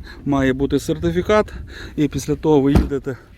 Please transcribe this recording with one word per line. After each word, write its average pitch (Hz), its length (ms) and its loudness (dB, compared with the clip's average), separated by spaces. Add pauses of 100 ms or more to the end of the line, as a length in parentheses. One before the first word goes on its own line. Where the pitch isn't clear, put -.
(240)
має 135 280 2
бути 139 260 0
сертифікат. 170 760 0 (440)
І 151 120 2
після 143 260 -4
того 151 260 4
ви 139 120 4
їдете 135 440 0 (220)